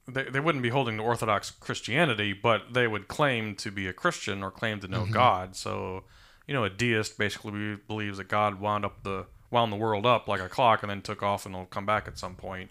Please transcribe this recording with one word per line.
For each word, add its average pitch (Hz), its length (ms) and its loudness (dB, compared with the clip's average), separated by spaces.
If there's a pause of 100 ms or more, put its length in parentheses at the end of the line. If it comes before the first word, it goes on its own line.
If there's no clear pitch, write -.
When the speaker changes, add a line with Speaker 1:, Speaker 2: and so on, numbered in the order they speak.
Speaker 1:
they, 131 180 -4
they 131 160 -2
wouldn't 147 220 2
be 120 80 2
holding 117 280 2
to 107 40 -4
Orthodox 110 480 2
Christianity, 113 800 0
but 107 400 2
they 123 140 4
would 104 220 -2
claim 117 480 0
to - 140 -6
be 98 180 -4
a 90 40 -4
Christian 104 500 -2
or 95 80 -4
claim 107 300 -4
to 98 80 -10
know 95 140 -2
Speaker 2:
Mm-hmm. 95 100 0
Speaker 1:
God. 98 440 4
So, 98 480 -6 (420)
you 147 80 -4
know, 123 100 2
a 98 60 0
deist 110 480 0
basically 104 340 -2
be-, 104 240 -4 (100)
believes 104 320 -6
that 95 100 -12
God 104 320 2
wound 104 240 0
up - 180 -6
the, 95 240 -6 (240)
wound 117 220 2
the 101 40 -4
world 107 300 0
up 120 220 4
like 101 120 0
a 92 80 -6
clock 113 340 4
and 104 80 -6
then 101 120 -6
took - 200 -8
off 101 220 -2
and 92 100 -10
will 92 120 -8
come 101 180 -8
back 104 220 0
at - 120 -12
some 90 180 -10
point. 95 340 -10